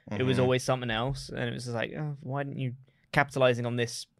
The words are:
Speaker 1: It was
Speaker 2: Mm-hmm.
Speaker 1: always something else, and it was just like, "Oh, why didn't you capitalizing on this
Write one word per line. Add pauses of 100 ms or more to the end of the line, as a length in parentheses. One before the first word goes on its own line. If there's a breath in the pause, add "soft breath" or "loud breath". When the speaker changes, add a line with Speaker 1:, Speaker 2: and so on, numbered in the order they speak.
(120)
Speaker 1:
It
was
Speaker 2:
Mm-hmm.
Speaker 1:
always
something
else,
and (100)
it
was
just
like,
"Oh,
why
didn't
you (380)
capitalizing
on
this (120)